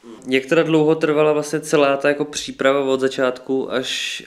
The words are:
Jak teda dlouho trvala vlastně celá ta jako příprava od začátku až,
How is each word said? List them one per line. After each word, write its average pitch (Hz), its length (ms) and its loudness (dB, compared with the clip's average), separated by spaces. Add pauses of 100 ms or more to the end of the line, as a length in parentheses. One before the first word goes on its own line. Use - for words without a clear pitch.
(300)
Jak 131 160 0
teda 165 180 2
dlouho 156 320 2
trvala 156 380 2
vlastně 147 260 -2
celá 147 380 2
ta 147 120 0
jako 147 160 0
příprava 135 560 0
od 135 180 0
začátku 131 720 -2
až, - 560 -6